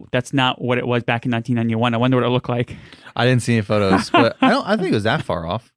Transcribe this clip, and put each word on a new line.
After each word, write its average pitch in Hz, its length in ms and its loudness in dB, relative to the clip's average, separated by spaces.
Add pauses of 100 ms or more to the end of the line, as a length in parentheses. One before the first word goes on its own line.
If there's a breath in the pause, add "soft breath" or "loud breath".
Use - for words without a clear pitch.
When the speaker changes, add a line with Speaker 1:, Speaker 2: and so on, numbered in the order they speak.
(120)
Speaker 1:
that's - 220 -2
not 127 280 0
what 123 160 0
it 123 80 -4
was 120 180 0
back 120 220 -2
in 127 60 -2
nineteen 120 240 -2
ninety-one. 117 380 0
I 113 40 0
wonder 127 200 2
what 120 80 2
it 120 40 0
looked 123 200 -2
like. 120 260 -4 (400 loud breath)
Speaker 2:
I 117 100 0
didn't 127 180 2
see 120 100 0
any 113 80 2
photos, 104 480 0
but - 320 4
I 262 80 4
don't, 262 180 0
I 196 80 0
think 339 140 -2
it 254 60 2
was 107 80 0
that 127 200 0
far 85 240 -4
off. 101 300 -6